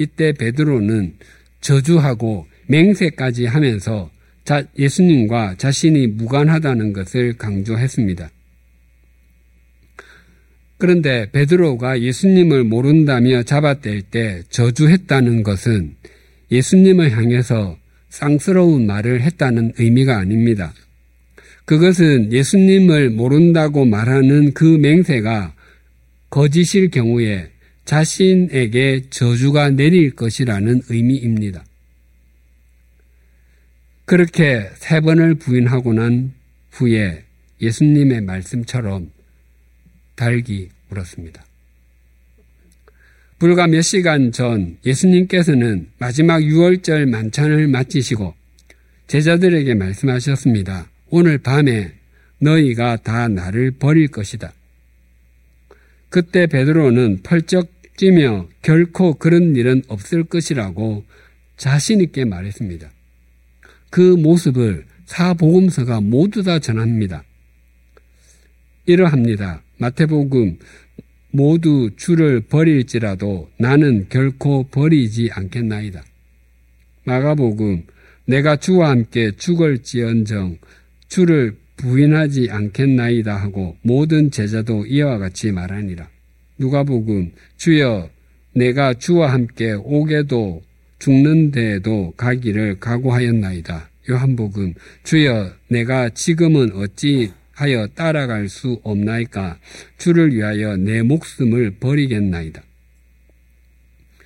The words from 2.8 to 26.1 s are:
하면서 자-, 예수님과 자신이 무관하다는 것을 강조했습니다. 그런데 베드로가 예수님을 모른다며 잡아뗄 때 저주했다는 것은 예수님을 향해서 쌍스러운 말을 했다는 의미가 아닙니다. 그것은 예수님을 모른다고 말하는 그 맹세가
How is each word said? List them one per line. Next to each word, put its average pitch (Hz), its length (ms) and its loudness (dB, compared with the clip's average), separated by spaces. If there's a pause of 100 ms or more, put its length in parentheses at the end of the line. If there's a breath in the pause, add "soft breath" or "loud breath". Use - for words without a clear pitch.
하면서 113 640 -2 (340)
자-, 143 220 -2 (100)
예수님과 120 800 0
자신이 139 500 0
무관하다는 127 840 0
것을 117 440 -4
강조했습니다. 104 920 -4 (2500 soft breath)
그런데 147 520 0
베드로가 139 720 0
예수님을 156 640 4
모른다며 127 800 2
잡아뗄 139 600 -2
때 104 460 -6
저주했다는 123 920 2
것은 98 520 -2 (560 soft breath)
예수님을 175 640 4
향해서 113 640 -2 (300)
쌍스러운 147 800 2
말을 107 340 -2
했다는 120 560 0
의미가 120 420 2
아닙니다. 104 560 0 (880 soft breath)
그것은 156 680 2
예수님을 175 800 4
모른다고 147 720 2
말하는 131 680 4
그 160 120 0
맹세가 143 920 2 (760 soft breath)